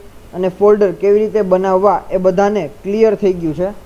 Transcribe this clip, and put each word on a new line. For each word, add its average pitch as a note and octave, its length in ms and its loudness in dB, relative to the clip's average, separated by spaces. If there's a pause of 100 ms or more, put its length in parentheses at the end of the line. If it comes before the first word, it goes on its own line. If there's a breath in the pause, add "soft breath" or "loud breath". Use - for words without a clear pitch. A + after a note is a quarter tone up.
(340)
અને F3+ 140 -4 (100)
folder G3+ 320 4 (100)
કેવી G3+ 220 2
રીતે G#3 280 -2
બનાવવા F#3+ 480 2 (120)
એ F#3 80 -2
બધાને F#3+ 440 0 (200)
clear G#3+ 300 2 (100)
થઈ F#3+ 180 0
ગયું D#3 180 -4
છે F3+ 100 -2 (180)